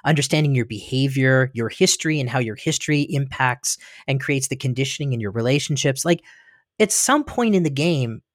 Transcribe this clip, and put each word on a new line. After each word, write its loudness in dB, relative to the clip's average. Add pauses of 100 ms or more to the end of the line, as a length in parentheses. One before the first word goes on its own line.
understanding 2
your 2
behavior, 2
your -4
history, 0
and -4
how -2
your -4
history 0
impacts -2 (320)
and 0
creates -2
the -4
conditioning -2
in -4
your -4
relationships. 0
Like, 2 (580)
at 2
some 2
point 0
in 4
the 0
game, 0 (140)